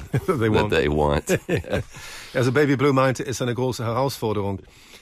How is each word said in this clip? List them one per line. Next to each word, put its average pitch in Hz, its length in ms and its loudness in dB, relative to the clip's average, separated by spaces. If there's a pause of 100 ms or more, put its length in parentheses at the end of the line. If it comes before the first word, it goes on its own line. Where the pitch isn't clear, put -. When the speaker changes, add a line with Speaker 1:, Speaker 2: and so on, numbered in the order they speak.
Speaker 1:
<laughs> - 220 -4
That 170 140 0
they 113 80 2
Speaker 2:
that - 20 2
Speaker 1:
want. 107 200 2
Speaker 2:
they 76 180 2
want. 73 500 2 (100)
Speaker 1:
<laughs> - 840 -6
Also 131 160 2
Baby 139 260 4
Blue 139 180 4
meinte, 131 280 2
ist 127 200 -6
eine 120 120 -2
große 123 300 -4
Herausforderung. 110 760 -2 (420)